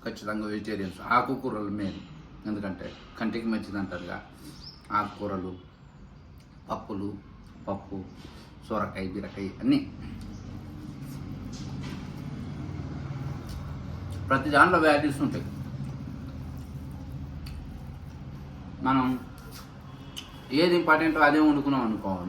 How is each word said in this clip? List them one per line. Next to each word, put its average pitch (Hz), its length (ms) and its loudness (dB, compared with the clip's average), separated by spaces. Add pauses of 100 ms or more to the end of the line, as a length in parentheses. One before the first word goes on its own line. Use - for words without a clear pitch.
ఖచ్చితంగా 107 460 -4
వెజిటేరియన్స్. 98 460 -2 (180)
ఆకుకూరలు 120 600 2
మెయిన్, 92 220 -2 (500)
ఎందుకంటే 98 380 -2 (320)
కంటికి 113 340 0
మంచిది 98 280 -2
అంటారుగా. 90 360 -4 (800)
ఆకుకూరలు, 98 560 -2 (1160)
పప్పులు, 101 400 -4 (580)
పప్పు, 98 300 -4 (720)
సొరకాయ, 101 380 -2 (100)
బీరకాయ 98 320 -4 (140)
అన్నీ. 139 180 6 (4000)
ప్రతి 147 280 4
దాంట్లో 175 280 10
వాల్యూస్ 143 420 6
ఉంటాయి. 135 180 -2 (3500)
మనం 131 180 6 (1600)
ఏది 175 180 8
ఇంపార్టెంటో 156 500 8
అదే 151 100 8 (100)
వండుకున్నాం 139 400 6
అనుకో 101 220 0 (180)